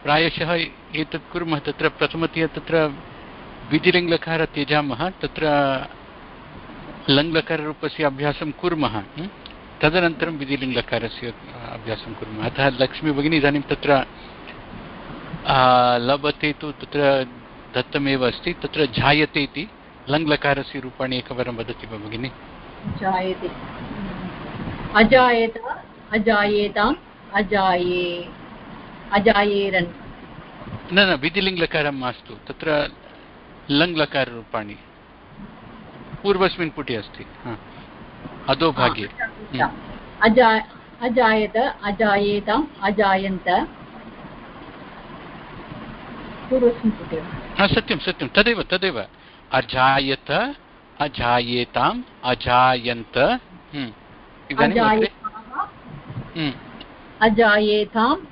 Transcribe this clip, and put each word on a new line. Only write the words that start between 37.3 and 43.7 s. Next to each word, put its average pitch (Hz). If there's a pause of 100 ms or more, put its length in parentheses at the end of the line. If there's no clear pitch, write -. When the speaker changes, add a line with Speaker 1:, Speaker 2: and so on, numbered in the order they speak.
Speaker 1:
अधोभागे। 131
Speaker 2:
हा, -
अजा-, - (500)
अजा-, 220 (400)
अजायत, 220
अजायेताम्, 208 (180)
अजायन्त। 196 (2750)